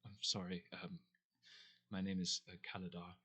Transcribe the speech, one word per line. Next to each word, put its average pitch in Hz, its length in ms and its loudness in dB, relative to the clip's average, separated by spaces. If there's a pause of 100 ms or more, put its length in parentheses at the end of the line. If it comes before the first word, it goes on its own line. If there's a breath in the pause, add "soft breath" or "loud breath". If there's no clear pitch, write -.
I'm 101 160 -10
sorry, 90 420 2 (200)
um, - 160 -4 (920 loud breath)
my 95 100 2
name 95 180 4
is, 90 300 4
uh, 92 140 -10
Kaladar. 87 600 -4